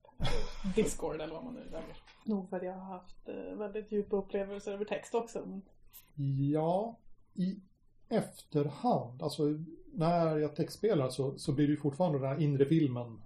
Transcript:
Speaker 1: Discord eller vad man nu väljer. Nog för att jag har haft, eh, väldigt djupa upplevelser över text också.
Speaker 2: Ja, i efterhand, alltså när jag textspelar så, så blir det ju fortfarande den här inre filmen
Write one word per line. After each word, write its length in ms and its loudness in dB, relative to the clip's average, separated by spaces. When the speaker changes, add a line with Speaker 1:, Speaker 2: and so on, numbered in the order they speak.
Speaker 1:
Discord 460 0
eller 120 -6
vad 100 -8
man 100 -10
nu 100 -12
väljer. 320 -12
Nog 240 -2
för 80 -4
att 60 -4
jag 100 -4
har 200 -10
haft, 360 -14
eh, 280 -8
väldigt 340 -6
djupa 240 0
upplevelser 580 -4
över 120 -4
text 300 -4
också. 240 -2
Speaker 2:
Ja, 460 2
i 240 -2
efterhand, 1120 0
alltså 200 0
när 440 4
jag 180 0
textspelar 540 2
så, 280 -2
så 160 -2
blir 140 6
det 40 4
ju 60 2
fortfarande 420 2
den 80 0
här 140 0
inre 240 6
filmen 600 2